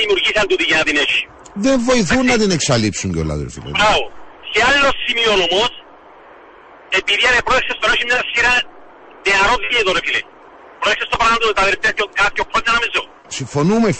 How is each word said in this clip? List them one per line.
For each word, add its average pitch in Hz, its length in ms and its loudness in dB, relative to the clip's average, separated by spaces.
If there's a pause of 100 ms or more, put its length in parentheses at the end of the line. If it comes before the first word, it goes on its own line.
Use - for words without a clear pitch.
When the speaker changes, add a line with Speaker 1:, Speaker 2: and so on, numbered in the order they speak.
Speaker 1:
δημιουργήσαν 208 480 0
τούτη - 200 0
για 160 120 2
να 151 80 -2
την 147 140 -2
έχει. - 180 0 (440)
Speaker 2:
Δεν 269 100 4 (140)
βοηθούν 247 340 2
Speaker 1:
Εντάξει. 254 80 2
Speaker 2:
να 247 120 2
την 196 140 2
εξαλείψουν 110 560 0
κιόλας, 78 320 -2
ρε 64 100 -12
φίλε. 65 220 -12
Speaker 1:
Μπράβο. 202 280 2 (460)
Σε - 80 0 (100)
άλλο 277 200 2 (160)
σημείο 233 260 0 (160)
όμως, 196 240 0 (1300)
επειδή 208 280 0
είναι 247 200 2
πρόεδρος, 247 340 0
τώρα 214 140 2
έχει 240 160 -2
μια 240 100 0 (100)
σειρά 247 220 2 (720)
νεαρών 196 340 2 (100)
διαιτητών, 190 280 2
ρε 170 100 -2
φίλε. - 140 -2 (600)
Προέξε 214 280 -2
στο 226 120 -2
παράδειγμα 226 240 2
του 214 140 2
τα 190 80 2
τελευταία 196 300 0
δυο, 208 80 -2 (160)
κάποια 202 280 0
χρόνια, - 280 0
νομίζω. 233 240 -2 (360)
Speaker 2:
Συμφωνούμε, 180 520 2 (100)